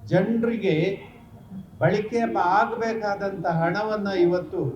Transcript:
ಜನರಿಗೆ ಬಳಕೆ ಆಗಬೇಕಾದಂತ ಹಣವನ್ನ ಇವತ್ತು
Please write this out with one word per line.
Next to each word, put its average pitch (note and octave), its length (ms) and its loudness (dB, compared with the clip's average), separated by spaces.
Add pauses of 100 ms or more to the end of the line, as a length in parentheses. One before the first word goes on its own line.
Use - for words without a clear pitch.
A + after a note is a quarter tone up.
ಜನರಿಗೆ G#3 920 2 (800)
ಬಳಕೆ G#3+ 600 0
ಆಗಬೇಕಾದಂತ G3+ 1080 0
ಹಣವನ್ನ G3 600 0
ಇವತ್ತು F3+ 540 0 (160)